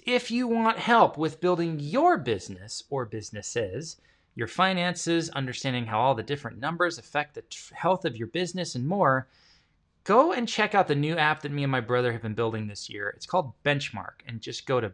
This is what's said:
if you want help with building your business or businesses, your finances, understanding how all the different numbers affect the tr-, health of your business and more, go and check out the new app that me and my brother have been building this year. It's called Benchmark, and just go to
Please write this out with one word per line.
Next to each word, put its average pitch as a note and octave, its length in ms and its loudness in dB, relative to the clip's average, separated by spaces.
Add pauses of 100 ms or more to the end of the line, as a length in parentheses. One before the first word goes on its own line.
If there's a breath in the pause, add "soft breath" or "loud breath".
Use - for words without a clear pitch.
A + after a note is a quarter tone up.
if A#3+ 260 0
you B3 160 0
want A3+ 300 2
help G#3 400 4
with D3+ 240 -2
building E3+ 380 0
your B3+ 380 2
business G2+ 720 -6
or C3 160 -4
businesses, G#2+ 920 -8 (380 soft breath)
your A#2 120 -4
finances, F3 840 0
understanding B2+ 540 -4
how A2 140 0
all B2+ 160 4
the A2 80 -4
different A#2 360 -6
numbers E3+ 380 -2
affect C#3+ 380 -6
the A2+ 60 -10
tr-, - 320 -18
health F#3 320 0
of C3 100 -2
your A2 120 -6
business F3+ 480 -4
and B2+ 120 -2
more, D3 400 4 (760 soft breath)
go C#4 280 6
and A#3+ 160 0
check G#3+ 280 0
out F#3+ 120 6
the D3 80 2
new D3+ 200 0
app D3+ 260 2
that D3 100 -6
me C#3+ 120 -2
and C#3 80 2
my C3 80 2
brother B2 320 2
have A#2 100 -6
been A2 120 -4
building A2 340 -2
this G#2 220 -12
year. G2+ 200 -6
It's - 160 -12
called E3 280 0 (100)
Benchmark, C#3 640 -2
and A2+ 140 -10
just - 240 -10
go C3 140 2
to G#2 140 -2